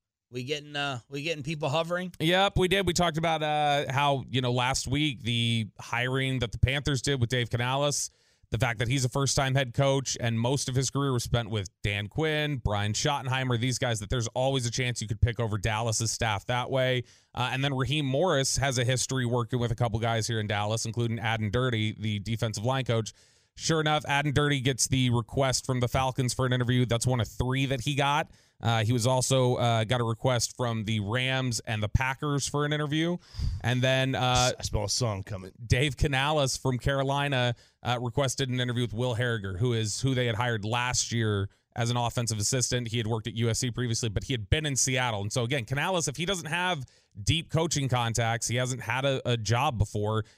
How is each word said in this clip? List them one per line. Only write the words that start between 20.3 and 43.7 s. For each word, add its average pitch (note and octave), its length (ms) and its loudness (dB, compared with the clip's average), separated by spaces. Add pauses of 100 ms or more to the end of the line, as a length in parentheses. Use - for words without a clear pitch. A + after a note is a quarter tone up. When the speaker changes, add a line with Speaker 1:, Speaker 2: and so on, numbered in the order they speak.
Speaker 2:
in G#2 80 -4
Dallas, G#2 380 -2
including A#2 340 -2
Adam A2 320 0
Dirty, A#2 480 0
the G#2+ 200 -2
defensive G#2+ 440 -4
line B2+ 220 -2
coach. A2+ 280 0 (420)
Sure D#3+ 240 0
enough, D3+ 280 2
Adam D3 240 0
Dirty C#3+ 300 2
gets B2+ 260 0
the B2+ 240 2
request B2 560 0
from B2+ 120 0
the A#2+ 80 2
Falcons C3 460 0
for C3 140 0
an B2 60 2
interview. B2 340 2
That's A#2 180 0
one B2 140 2
of G#2 80 0
three C3 400 -2
that C3 140 -2
he D3 120 -2
got. C#3+ 380 0 (300)
Uh, A2+ 220 2
he A2 100 2
was A#2 120 2
also, B2+ 500 2
uh, A#2 280 2
got A#2+ 160 0
a A#2+ 60 0
request A#2 500 0
from A2+ 300 -2
the A2 160 0
Rams B2+ 640 -2
and G#2+ 160 -2
the G#2 60 -2
Packers C3+ 580 0
for C#3+ 180 0
an D3 80 0
interview. D#3 440 0 (440)
And B2 200 2
then, C3 340 4
uh, B2+ 420 4
Speaker 3:
I - 60 -14
smell G#2 220 -2
a G2 40 -4
song G#2+ 320 0
coming. F#2 300 -10 (160)
Speaker 2:
Dave C3+ 300 2
Canales C#3+ 580 2
from B2+ 240 -2
Carolina, C3+ 760 2 (280)
uh, B2 180 0
requested C3 480 0
an B2 120 0
interview B2 220 0
with G#2 100 -2
Will A#2+ 240 0
Harriger, G#2+ 420 -2
who B2 140 2
is A2 260 -2
who C3 160 2
they B2 120 2
had A2+ 80 0
hired A#2 280 0
last A#2+ 480 0
year G#2+ 380 2 (260)
as A#2 140 0
an A#2+ 80 0
offensive A#2 420 -2
assistant. B2 480 0
He A#2 100 -2
had A2+ 100 -2
worked A2+ 200 -2
at A#2+ 80 -8
U A#2 140 0
S A2 100 0
C B2+ 100 0
previously, A#2 380 -2